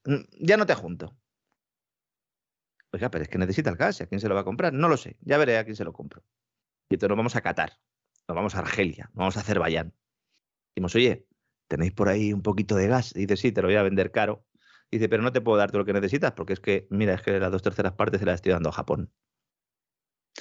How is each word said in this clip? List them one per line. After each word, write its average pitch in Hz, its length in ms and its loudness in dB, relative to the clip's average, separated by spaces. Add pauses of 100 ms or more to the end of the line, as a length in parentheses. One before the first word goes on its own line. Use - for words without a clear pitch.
"Mm, 135 180 -2 (180)
ya 175 160 4
no 214 80 2
te 196 80 2
adjunto". 87 440 -6 (1800)
Oiga, 110 180 -4
pero 80 120 -4
es 76 60 -6
que 95 100 -4
necesita 98 300 0
el 87 80 -2
gas, 180 240 -2
¿y - 40 -6
a - 20 -10
quién 98 140 -6
se 107 80 -4
lo 98 60 2
va 98 60 2
a 98 40 -6
comprar? 123 280 -2
No 147 160 2
lo 151 80 4
sé, - 240 -12
ya 139 160 0
veré 127 220 4
a 110 60 -2
quién 107 120 -10
se 110 80 -8
lo 82 80 -8
compro. - 300 -18 (680)
Y 98 60 2
entonces 98 160 0
nos 101 60 2
vamos 117 200 0
a 113 40 2
Qatar, 85 320 -2 (560)
nos 85 80 -6
vamos 95 180 -2
a 95 60 -2
Argelia, 90 460 -2
nos - 100 -18
vamos 95 200 0
a 107 40 -2
Azerbaiyán. 82 520 0 (840)
Decimos, 92 200 -4
"Oye, 113 320 2 (420)
¿tenéis 80 240 0
por 101 160 2
ahí 104 240 2
un 98 100 -4
poquito 101 340 0
de 95 100 4
gas?". 123 300 0
Y 98 100 -2
dice, 101 100 2
"Sí, 120 160 0
te - 80 0
lo 92 80 2
voy 98 80 4
a 107 60 4
vender 95 300 0
caro". 107 340 -2 (440)
Dice, 110 180 0
"Pero 110 140 2
no 123 100 0
te 123 80 2
puedo 110 180 4
dar 101 120 4
todo 101 100 0
lo 98 40 -2
que 101 80 -2
necesitas, 101 400 0
porque 85 200 -8
es 95 80 -4
que, 98 300 0
mira, 101 240 2
es 90 80 -4
que 98 180 0
las 92 100 0
dos 92 120 -2
terceras 98 320 -2
partes 101 260 0
se 98 60 -2
las 90 100 2
estoy 92 160 0
dando 82 160 0
a 76 40 -2
Japón". - 400 -4 (1300)